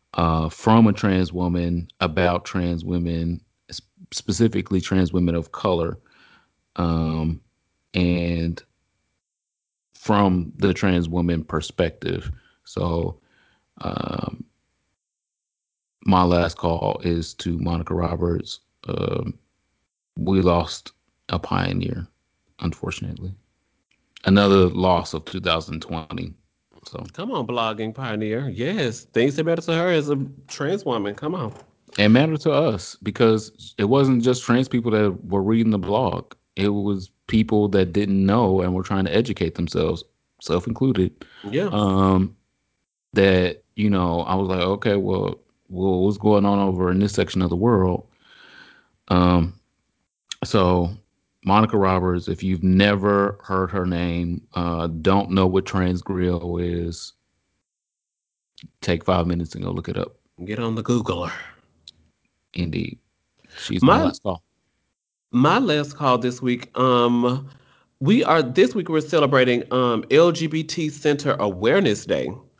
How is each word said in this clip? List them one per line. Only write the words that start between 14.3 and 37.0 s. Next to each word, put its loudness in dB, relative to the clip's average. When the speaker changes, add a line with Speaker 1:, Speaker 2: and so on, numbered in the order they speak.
Speaker 1:
my 4
last 2
call -2
is -2
to -6
Monica -4
Roberts. -4
Um, -4
we 0
lost 0
a -4
pioneer, -4
unfortunately. -8
Another 6
loss 0
of -8
two -10
thousand -4
twenty. -10
So -14
Speaker 2:
Come -10
on, -6
blogging -4
pioneer. -4
Yes, -4
things 0
that -2
matter 0
to -4
her 0
as 0
a 0
trans -4
woman. -4
Come -6
on. -8
Speaker 1:
It 6
mattered 4
to 0
us 0
because 0
it 0
wasn't 4
just 2
trans 2
people -2
that 2
were -2
reading 2
the 0
blog. -2
It 0
was -4